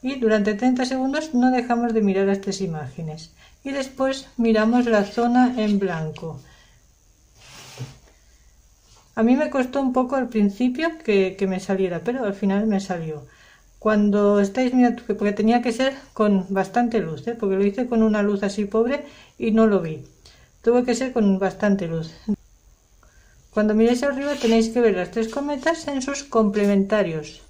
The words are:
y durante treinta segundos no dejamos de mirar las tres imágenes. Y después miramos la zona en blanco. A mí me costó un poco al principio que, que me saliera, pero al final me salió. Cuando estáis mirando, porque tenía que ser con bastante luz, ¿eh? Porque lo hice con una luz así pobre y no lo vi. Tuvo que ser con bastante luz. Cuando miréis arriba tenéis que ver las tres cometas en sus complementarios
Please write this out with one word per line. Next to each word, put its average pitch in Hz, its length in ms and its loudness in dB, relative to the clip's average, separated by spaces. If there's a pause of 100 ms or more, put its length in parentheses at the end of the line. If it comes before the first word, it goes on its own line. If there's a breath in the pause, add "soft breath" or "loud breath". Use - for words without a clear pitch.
y 262 180 -6
durante 214 360 2
treinta 254 320 0
segundos 269 480 -4
no 247 160 4
dejamos 240 420 0
de 220 80 2
mirar 196 260 2
las 196 140 0
tres 196 200 -6
imágenes. 160 680 -10 (320 soft breath)
Y 269 100 -10
después 269 540 -4 (100)
miramos 226 500 4
la 214 180 4
zona 240 520 2
en 208 220 0
blanco. 160 640 -6 (2750 soft breath)
A 226 80 0
mí 247 140 6
me 285 140 0
costó 262 320 -2
un 262 100 0
poco 254 240 0
al 247 120 -2
principio 247 760 0
que, 190 320 0
que 202 100 -2
me 185 140 -2
saliera, 185 420 -2
pero 247 220 -4
al 202 100 -2
final 196 320 0
me 196 140 0
salió. 160 460 -8 (520 soft breath)
Cuando 208 600 2
estáis 240 340 0
mirando, 247 300 2 (160)
porque 208 140 0
tenía 226 280 2
que 240 120 -2
ser 262 220 -2 (200)
con 202 360 2
bastante 220 500 0
luz, 160 260 -6
¿eh? 233 80 -4
Porque 196 220 -2
lo 196 80 2
hice 247 240 0
con 226 160 2
una 214 180 2
luz 202 220 0
así 202 200 -2
pobre 240 400 -2 (340 loud breath)
y 226 120 -2
no 220 160 4
lo 202 140 4
vi. 156 240 -8 (580 soft breath)
Tuvo 247 220 4
que 247 100 0
ser 254 180 -4
con 202 280 2
bastante 196 480 0
luz. 160 240 -6 (1400 soft breath)
Cuando 214 240 0
miréis 240 300 4
arriba 277 320 -2
tenéis 226 340 4
que 247 100 0
ver 220 140 4
las 180 160 -4
tres 226 180 -2
cometas 294 600 -4
en 277 120 -4
sus 277 220 -6
complementarios 202 1300 0